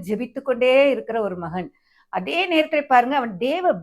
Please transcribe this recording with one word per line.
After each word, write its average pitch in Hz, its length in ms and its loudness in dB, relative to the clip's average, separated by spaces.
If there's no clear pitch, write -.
ஜெபித்து 226 400 -6
கொண்டே 247 240 2
இருக்கிற 226 320 -6
ஒரு 185 180 -4
மகன். 170 240 -6
அதே 196 260 -4
நேரத்தில் 311 380 0
பாருங்க, 254 280 4
அவன் 240 140 -2
தேவ 339 280 0